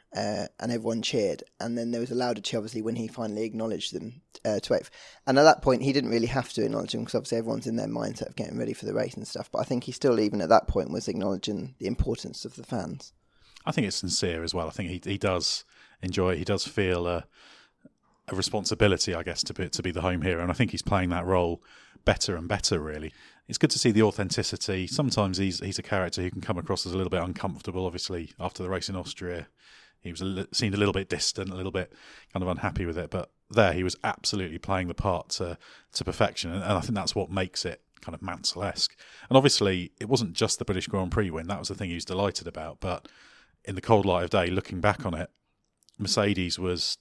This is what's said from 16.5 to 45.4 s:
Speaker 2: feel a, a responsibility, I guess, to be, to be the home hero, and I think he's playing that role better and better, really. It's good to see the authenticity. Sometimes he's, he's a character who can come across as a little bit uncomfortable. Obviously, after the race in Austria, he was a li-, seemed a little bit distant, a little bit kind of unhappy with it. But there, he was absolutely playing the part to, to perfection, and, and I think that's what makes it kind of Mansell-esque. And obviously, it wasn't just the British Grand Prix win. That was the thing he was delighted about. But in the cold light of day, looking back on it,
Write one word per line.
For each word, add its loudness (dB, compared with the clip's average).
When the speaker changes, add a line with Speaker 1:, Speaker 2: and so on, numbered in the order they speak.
Speaker 2:
feel 2
a, -2
a -4
responsibility, 2
I -2
guess, -4
to -8
be, -4
to -6
be 0
the -2
home 2
hero, 2
and 0
I -2
think 2
he's -4
playing 2
that 0
role 2
better 2
and -6
better, 2
really. -6
It's -6
good 4
to -2
see 4
the 6
authenticity. 0
Sometimes 2
he's, 2
he's -6
a -6
character -2
who -2
can -8
come -4
across -2
as -6
a 0
little 0
bit 0
uncomfortable. -4
Obviously, -6
after -6
the -4
race -4
in -6
Austria, -8
he -10
was -10
a -4
li-, -4
seemed 2
a 0
little 4
bit -2
distant, -2
a -8
little -6
bit -2
kind -2
of 0
unhappy 0
with -2
it. -6
But -4
there, 8
he 0
was 0
absolutely -2
playing -2
the -6
part 0
to, -4
to -4
perfection, 0
and, -4
and 0
I 2
think -2
that's -2
what -2
makes -2
it -8
kind -12
of -12
Mansell-esque. -4
And 8
obviously, 4
it -6
wasn't 2
just 0
the -6
British -2
Grand -2
Prix 0
win. -6
That -4
was -6
the -6
thing -6
he -4
was -6
delighted -2
about. -10
But -4
in -6
the -8
cold 6
light 4
of -4
day, 4
looking -2
back 2
on -2
it, -4